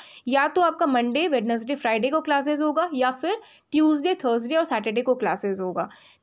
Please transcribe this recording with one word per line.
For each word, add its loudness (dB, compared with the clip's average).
या 2
तो 0
आपका 2
मंडे, 0
वेडनेसडे, -2
फ्राइडे -2
को 0
क्लासेज 0
होगा 0
या 0
फिर -4
ट्यूसडे, 4
थर्सडे -2
और 2
सैटरडे -2
को 2
क्लासेज -2
होगा। -4